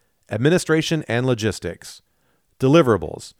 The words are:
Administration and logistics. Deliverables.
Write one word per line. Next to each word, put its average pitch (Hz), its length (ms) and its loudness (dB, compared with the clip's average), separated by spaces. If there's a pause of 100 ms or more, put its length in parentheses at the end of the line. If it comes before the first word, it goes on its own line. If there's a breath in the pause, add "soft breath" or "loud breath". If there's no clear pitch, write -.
(280)
Administration 156 800 0
and 120 180 -2
logistics. 104 800 -6 (560)
Deliverables. 127 800 2